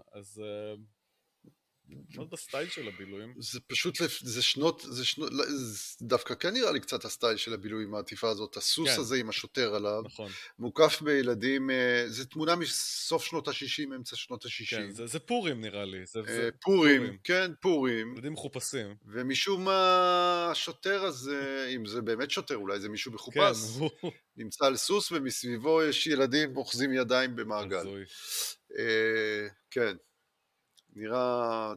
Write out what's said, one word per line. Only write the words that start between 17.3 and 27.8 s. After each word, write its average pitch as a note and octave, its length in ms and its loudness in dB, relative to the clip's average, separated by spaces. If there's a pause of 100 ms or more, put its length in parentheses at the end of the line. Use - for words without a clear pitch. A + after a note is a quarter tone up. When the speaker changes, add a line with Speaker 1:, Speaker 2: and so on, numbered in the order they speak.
Speaker 2:
פורים. B2+ 520 2
Speaker 1:
ילדים C3 200 -8
מחופשים. B2+ 600 -6 (100)
Speaker 2:
ומשום C3 600 0
מה F3+ 840 6
השוטר F#3+ 540 -2
הזה, C3+ 720 -4
אם A2+ 100 -6
זה A2 160 -4
באמת A2+ 300 0
שוטר, F3 240 -2
אולי G2+ 240 -2
זה G2+ 100 -6
מישהו G#2+ 220 -8
מחופש, A2 260 -8
Speaker 1:
כן, A2+ 420 4
הוא D#3 320 -4 (260)
Speaker 2:
נמצא A2+ 280 0
על C3+ 120 6
סוס, G3 340 0
ומסביבו C3+ 720 0
יש D3+ 240 2
ילדים C3+ 500 2
אוחזים C3 360 0
ידיים B2+ 420 4
במעגל. G#2 420 -2
Speaker 1:
הזוי. G2 260 -8 (760)